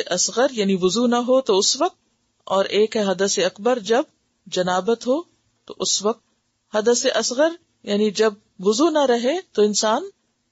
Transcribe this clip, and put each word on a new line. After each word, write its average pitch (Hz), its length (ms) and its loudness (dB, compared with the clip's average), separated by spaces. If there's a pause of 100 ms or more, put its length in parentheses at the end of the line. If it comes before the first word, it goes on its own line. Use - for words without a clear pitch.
اصغر، 190 460 0
یعنی 196 300 0
وضو 196 260 2
نہ 240 80 0
ہو 247 260 2
تو 208 160 2
اس 233 240 0
وقت، 359 160 -2 (460)
اور 190 220 0
ایک 214 320 0
ہے 214 40 0
حدث 196 380 -2
اکبر، 208 400 0
جب 226 240 0 (420)
جنابت 185 640 -2
ہو 277 140 0 (440)
تو - 140 -16
اس - 220 -2
وقت۔ 220 200 -2 (520)
حدث 233 320 0 (100)
اصغر 247 340 0 (340)
یعنی 208 280 0
جب 214 220 0 (260)
وضو 214 300 2
نہ 302 160 2
رہے 247 360 0 (100)
تو 208 100 0
انسان، 214 420 0 (480)